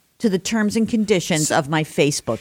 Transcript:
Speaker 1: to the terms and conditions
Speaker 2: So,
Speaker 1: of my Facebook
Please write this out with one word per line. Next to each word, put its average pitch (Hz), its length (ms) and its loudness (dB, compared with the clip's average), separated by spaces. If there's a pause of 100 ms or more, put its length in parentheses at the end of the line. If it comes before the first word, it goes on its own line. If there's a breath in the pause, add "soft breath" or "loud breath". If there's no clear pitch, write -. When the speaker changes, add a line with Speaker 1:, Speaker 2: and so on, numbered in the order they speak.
(200)
Speaker 1:
to 233 100 0
the 185 80 0
terms 208 380 -2
and 226 120 2
conditions 185 600 0
Speaker 2:
So, 110 100 0
Speaker 1:
of 143 120 -2
my 156 140 0
Facebook 143 580 0